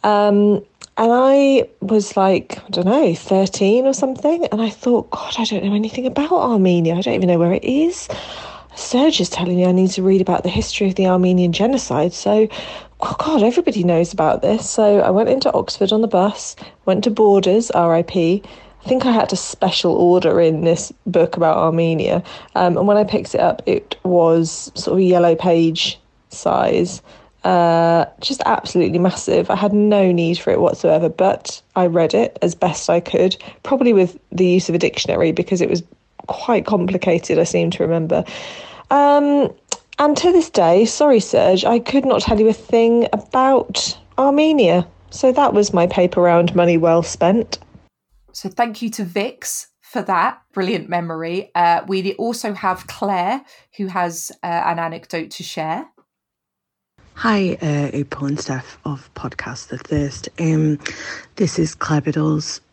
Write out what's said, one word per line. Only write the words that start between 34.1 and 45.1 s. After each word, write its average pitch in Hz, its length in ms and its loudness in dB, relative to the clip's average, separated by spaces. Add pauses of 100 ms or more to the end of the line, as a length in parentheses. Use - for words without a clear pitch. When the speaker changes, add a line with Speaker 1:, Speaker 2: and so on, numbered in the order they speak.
Speaker 1:
the 185 160 0
use 180 220 2
of 165 60 -2
a 175 40 0
dictionary - 540 -2
because 180 300 -2
it - 80 -2
was 170 120 -2 (440)
quite - 400 -2
complicated, 180 720 0
I 170 60 2
seem 175 260 -2
to 180 120 -4
remember. 160 420 -2 (680)
Um, 285 600 2 (460)
and 294 180 2
to 349 160 2
this 339 180 2
day, 180 340 4
sorry, 254 360 4
Serge, 190 440 2
I 233 140 2
could 262 260 0
not 240 180 0
tell 214 160 0
you 220 100 4
a 220 40 4
thing 233 600 2
about - 840 -2 (200)
Armenia. 277 680 2 (240)